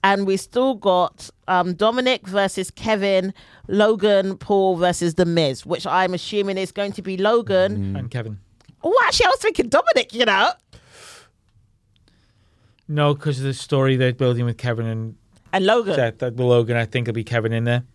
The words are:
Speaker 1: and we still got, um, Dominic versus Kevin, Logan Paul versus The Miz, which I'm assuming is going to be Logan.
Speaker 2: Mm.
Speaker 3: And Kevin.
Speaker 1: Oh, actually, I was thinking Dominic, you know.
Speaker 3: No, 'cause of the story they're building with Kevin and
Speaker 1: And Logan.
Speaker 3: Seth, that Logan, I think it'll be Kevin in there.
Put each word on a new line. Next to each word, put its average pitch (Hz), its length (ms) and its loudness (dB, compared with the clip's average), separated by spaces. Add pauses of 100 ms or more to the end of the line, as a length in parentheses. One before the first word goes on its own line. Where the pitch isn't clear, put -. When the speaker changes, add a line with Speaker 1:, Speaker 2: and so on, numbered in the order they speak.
Speaker 1:
and 196 240 2
we 190 80 0
still 254 400 -2
got, 180 540 0 (180)
um, 180 260 0
Dominic 233 540 0
versus 190 420 -4
Kevin, 196 640 -2 (360)
Logan 202 680 2
Paul 190 360 2
versus 170 380 0
The 180 120 2
Miz, 165 400 0
which - 220 -6
I'm 180 260 0
assuming 196 440 -4
is 190 160 -6
going 202 180 -6
to 202 100 -12
be 190 140 -8
Logan. 196 800 2
Speaker 2:
Mm. 185 40 -6
Speaker 3:
And 123 140 -8
Kevin. 110 280 -8 (440)
Speaker 1:
Oh, 339 100 0 (120)
actually, 403 220 2
I - 20 4
was 539 100 2
thinking 320 300 -2
Dominic, - 440 2
you 240 120 0
know. 214 260 2 (2250)
Speaker 3:
No, 147 280 2
'cause 143 240 -4
of 135 60 -6
the 135 80 -2
story 135 420 2
they're 127 180 2
building 123 300 0
with 120 140 -2
Kevin 117 280 -4
and 113 300 -6 (380)
Speaker 1:
And 190 120 0
Logan. 208 300 2
Speaker 3:
Seth, 120 240 0
that 120 180 -4
Logan, 120 380 2
I 117 100 0
think 120 220 -4
it'll 113 80 -4
be 113 80 -4
Kevin 113 300 -2
in 113 100 0
there. 120 200 0 (120)